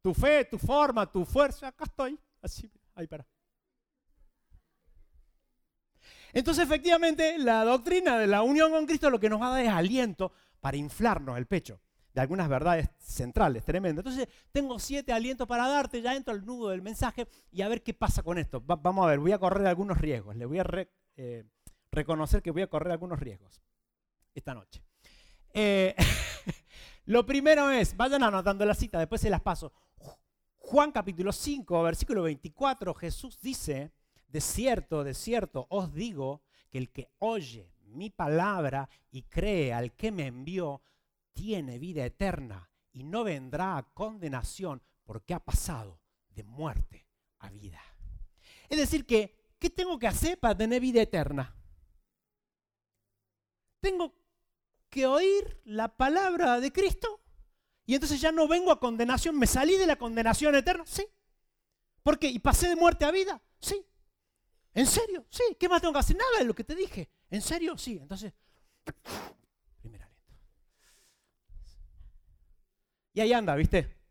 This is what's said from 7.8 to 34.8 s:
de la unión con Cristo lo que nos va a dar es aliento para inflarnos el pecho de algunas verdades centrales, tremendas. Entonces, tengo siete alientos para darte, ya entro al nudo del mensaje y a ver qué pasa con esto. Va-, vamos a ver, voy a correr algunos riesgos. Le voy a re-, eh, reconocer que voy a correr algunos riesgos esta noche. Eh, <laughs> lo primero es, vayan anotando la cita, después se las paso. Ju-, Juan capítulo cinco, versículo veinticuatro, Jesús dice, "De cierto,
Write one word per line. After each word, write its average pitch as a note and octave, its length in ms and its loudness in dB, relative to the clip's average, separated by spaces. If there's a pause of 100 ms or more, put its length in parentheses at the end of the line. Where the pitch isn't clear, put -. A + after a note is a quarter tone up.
de G#3+ 80 4
la G3+ 160 4
unión D#4 300 6
con D#4 140 0
Cristo D4+ 240 2
lo A#3 100 2
que G#3+ 80 2
nos G#3+ 120 0
va B3 80 -2
a - 20 -2
dar C4 140 0
es A3+ 60 4
aliento F#3+ 640 0 (280)
para C#3 180 -4
inflarnos D3 580 -2
el B2 100 -4
pecho C#3 340 -4 (340)
de C3 60 0
algunas D#3+ 280 0
verdades D3+ 400 2 (100)
centrales, B2+ 680 0
tremendas. E3+ 400 -2
Entonces, C4 240 -4 (220)
tengo C4+ 280 -2
siete C#4 340 -4
alientos A#3 340 -2
para A#3+ 220 0
darte, C4+ 340 0
ya B3 120 0
entro C4 200 -6
al G3 100 -8
nudo A#3 260 -6
del F#3 120 -4
mensaje A3+ 440 -4 (240)
y F3+ 120 -4
a G3+ 60 0
ver A#3 140 -2
qué A3 120 -6
pasa - 280 0
con F3 160 -2
esto. B2+ 260 -6
Va-, E3 120 0
vamos F3+ 280 2
a E3+ 40 6
ver, C#3+ 100 6
voy E3 140 2
a G#3 60 2
correr F#3+ 280 2
algunos F3+ 320 2
riesgos. A2 380 -2
Le A#2+ 100 -8
voy D3+ 120 -4
a F#3 60 0
re-, F3+ 260 -6 (260)
eh, A#2+ 280 -12 (460)
reconocer D#3 520 0
que E3+ 80 -6
voy D#3+ 120 -2
a F#3+ 40 -4
correr E3+ 260 -4
algunos E3+ 260 -6
riesgos G2+ 440 -14 (720)
esta C#3 200 -14
noche. - 280 -20 (680)
Eh, G3 440 2
<laughs> - 1080 -2
lo A#3 200 4
primero C#4 440 6
es, A#3 240 2
vayan C4 280 2
anotando G3 420 2
la G#3+ 100 4
cita, - 240 -4
después E3 220 -2
se G#3+ 100 0
las F3 120 2
paso. E3 300 -6 (240)
Ju-, - 220 -20 (380)
Juan D4 360 2
capítulo F#3+ 400 -2
cinco, G3+ 500 -2
versículo E3 400 0
veinticuatro, F3 720 -4
Jesús - 460 -10
dice, D3+ 500 -6 (380)
"De D3+ 140 -6
cierto, G3+ 600 0